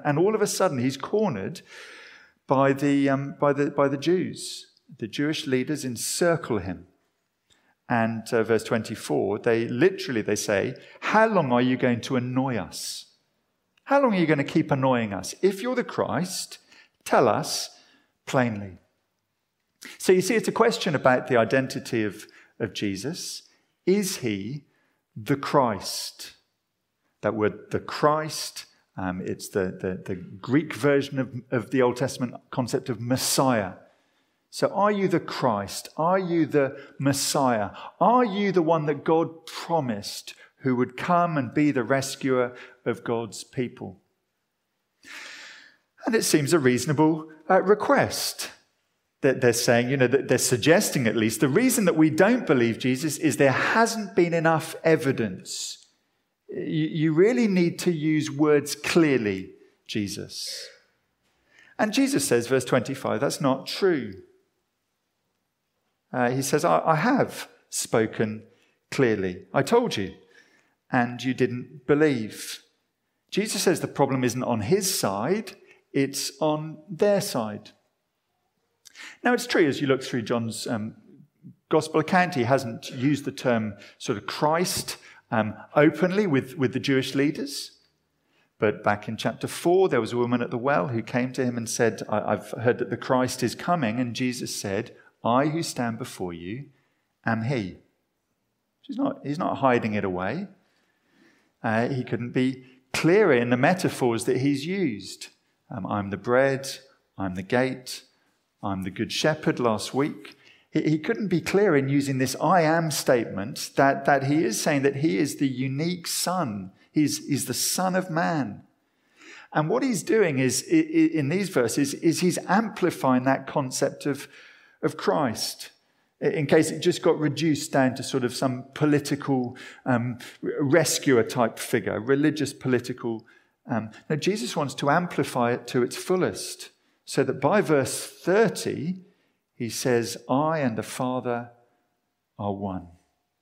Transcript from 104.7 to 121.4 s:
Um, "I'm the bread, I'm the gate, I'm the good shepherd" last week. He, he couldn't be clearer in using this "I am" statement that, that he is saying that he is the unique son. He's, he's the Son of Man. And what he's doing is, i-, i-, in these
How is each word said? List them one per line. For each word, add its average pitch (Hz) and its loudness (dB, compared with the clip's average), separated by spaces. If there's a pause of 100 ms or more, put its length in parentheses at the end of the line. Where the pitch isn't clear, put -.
Um, 98 -8
"I'm 101 -4
the 98 -4
bread, 131 2 (480)
I'm 92 -4
the 95 -6
gate, 127 -2 (600)
I'm 95 -4
the 95 -6
good 101 -6
shepherd" 156 0
last 110 0
week. - -4 (340)
He, 127 0
he 151 0
couldn't 226 -4
be 165 0
clearer 190 2
in 135 2
using 139 0
this 131 -2
"I 170 4
am" 160 2
statement 120 -2
that, 139 4
that 135 4
he 151 2
is 226 -2
saying 143 0
that 135 0
he 170 0
is 147 -2
the 139 0
unique 135 -4
son. 120 -4 (200)
He's, - 0
he's 127 -2
the 123 -6
Son 185 0
of 180 -2
Man. 156 -2 (880)
And 156 0
what 247 0
he's 240 0
doing 175 2
is, 131 0
i-, 160 6
i-, 160 4
in 147 0
these 180 -2